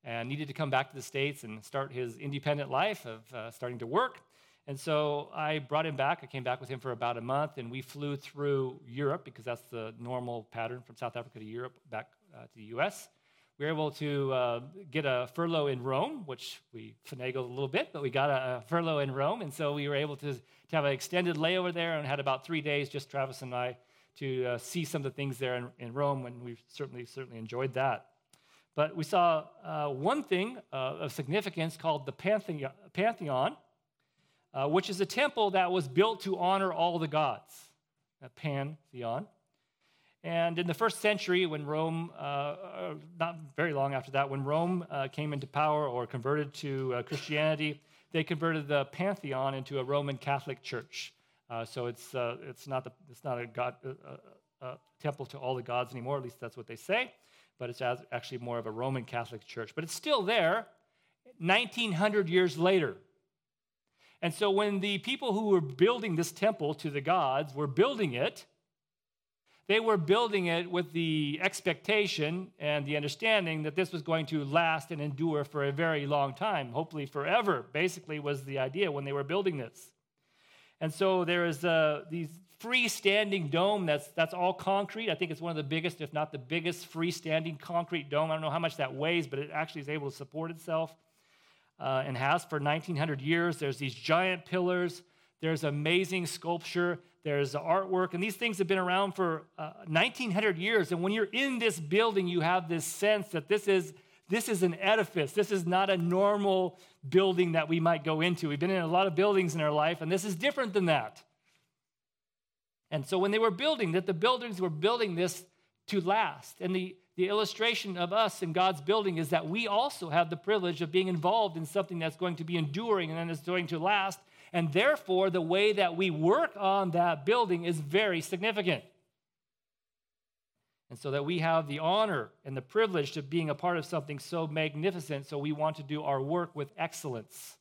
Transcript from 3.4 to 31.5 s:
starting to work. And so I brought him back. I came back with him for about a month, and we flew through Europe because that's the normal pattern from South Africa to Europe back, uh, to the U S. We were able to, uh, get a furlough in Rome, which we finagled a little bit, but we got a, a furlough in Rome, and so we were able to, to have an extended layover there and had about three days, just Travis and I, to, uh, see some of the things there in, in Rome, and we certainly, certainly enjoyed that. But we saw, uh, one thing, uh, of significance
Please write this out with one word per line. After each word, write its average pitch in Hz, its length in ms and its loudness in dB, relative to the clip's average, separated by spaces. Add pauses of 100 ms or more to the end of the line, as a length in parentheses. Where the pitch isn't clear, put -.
starting 123 280 -8
to 113 80 -8
work. 226 340 0 (460)
And 139 120 -8
so 151 560 -2
I 156 260 -2
brought 151 260 0
him 151 100 -4
back. 139 260 0
I 135 40 -18
came 131 180 -8
back 127 160 -2
with 131 80 -14
him 131 100 -6
for 123 140 -6
about 120 240 -2
a 117 60 -8
month, 143 340 -2
and 117 140 -10
we 131 100 -10
flew 143 360 -8
through 139 720 -4
Europe 139 380 -2
because 120 220 -14
that's 120 240 -6
the 113 280 -8
normal 120 520 -6
pattern 117 320 -6
from 117 140 -20
South 120 200 -6
Africa 120 220 -12
to 107 60 -14
Europe 120 280 -10 (180)
back, 113 180 -8 (260)
uh, 120 80 -18
to 117 120 -20
the 110 100 -20
U 117 180 -4
S. 196 260 -4 (500)
We 143 60 -4
were 156 80 -2
able 151 200 -2
to, 143 400 -2
uh, 123 280 2 (300)
get 151 160 -2
a 127 260 0
furlough 165 360 0
in 127 140 -2
Rome, 180 440 -2
which - 340 -12 (120)
we 110 220 -16 (140)
finagled 127 280 -6
a 135 40 -2
little 127 280 -4
bit, 202 240 -2
but 151 100 -6
we 135 80 -2
got 139 180 2
a, 131 280 0
a 117 100 -10
furlough 165 320 2
in 139 120 0
Rome, 143 320 0
and 143 120 -8
so 147 180 -2
we 147 160 -4
were 143 60 -2
able 147 220 -2
to, 143 180 -6
to 123 60 -12 (320)
have 156 120 4
an 143 80 4
extended 175 440 0
layover 175 360 2
there 170 240 0
and 147 100 -4
had 143 140 0
about 135 240 0
three 160 160 -2
days, 143 280 0
just 139 220 -8
Travis 135 320 -4
and 127 120 -10
I, 123 220 -4 (400)
to, 131 280 -4
uh, 120 140 -2
see 170 260 -4
some 147 160 -4
of 135 120 -6
the - 40 -16
things 139 220 -4
there 127 180 -2
in, 123 120 -6 (100)
in 117 140 -12
Rome, 139 340 -2
and 120 160 -14
we 120 140 -12 (120)
certainly, 123 360 -10
certainly 123 340 -14
enjoyed 120 360 -4
that. 127 320 0 (680)
But 156 220 0
we 160 80 -2
saw, 170 400 4 (200)
uh, 151 240 -4
one 170 360 0
thing, 208 340 0 (140)
uh, 131 300 -4
of 139 100 -4
significance 165 640 -2